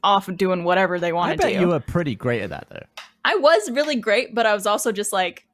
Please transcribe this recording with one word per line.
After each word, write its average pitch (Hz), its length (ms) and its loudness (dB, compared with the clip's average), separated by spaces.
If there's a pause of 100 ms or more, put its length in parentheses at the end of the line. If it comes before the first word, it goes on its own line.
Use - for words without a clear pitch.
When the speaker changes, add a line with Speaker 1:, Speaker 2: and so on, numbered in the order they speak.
Speaker 1:
off 196 320 4
doing 185 300 0
whatever 180 340 2
they 170 140 -2
wanna 170 180 0
Speaker 2:
I 156 60 -2
bet - 160 0
Speaker 1:
do. 196 80 -2
Speaker 2:
you 175 80 2
were 160 100 0
pretty 156 340 -4
great 120 280 -4
at 95 80 -8
that, - 200 -12
though. - 140 -16 (400)
Speaker 1:
I 349 140 2
was 330 340 4
really 294 240 0
great, 214 400 0
but 226 100 2
I 214 80 4
was 202 140 -2
also 214 240 0
just 202 220 -4
like 185 400 -2